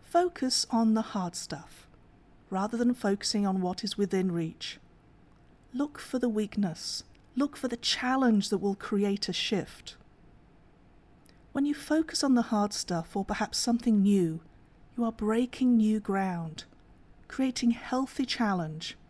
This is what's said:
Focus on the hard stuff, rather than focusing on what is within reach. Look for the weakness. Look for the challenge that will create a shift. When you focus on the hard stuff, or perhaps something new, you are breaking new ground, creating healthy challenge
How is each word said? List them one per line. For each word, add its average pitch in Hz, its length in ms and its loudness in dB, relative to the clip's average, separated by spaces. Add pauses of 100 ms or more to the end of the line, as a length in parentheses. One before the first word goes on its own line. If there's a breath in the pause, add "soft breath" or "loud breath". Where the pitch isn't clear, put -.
Focus 339 680 0
on 226 240 2
the 220 80 2
hard 185 340 -6
stuff, - 520 -12 (640)
rather 202 260 -2
than 240 160 2
focusing 202 540 0
on 190 140 0
what 180 220 -4
is - 140 -6
within 190 340 0
reach. 170 460 -6 (960)
Look 285 240 -4
for - 220 -4
the 247 100 2
weakness. 208 760 -2 (320)
Look 285 220 -2
for 262 100 -6
the 240 100 -4
challenge 254 720 2
that 196 100 0
will 196 160 0
create 202 520 0
a 180 60 -4
shift. - 640 -4 (1600 loud breath)
When 277 140 0
you 294 80 0
focus 311 500 0
on 262 120 4
the 233 80 4 (100)
hard 208 200 0
stuff, - 420 -6
or 196 100 -2
perhaps 214 320 -4
something 233 460 2
new, 180 380 4 (540)
you 240 80 -2
are 226 80 0
breaking 233 640 2
new 214 220 4
ground, 185 680 -2 (640)
creating 247 440 0
healthy 262 520 -2
challenge 175 720 -2 (140)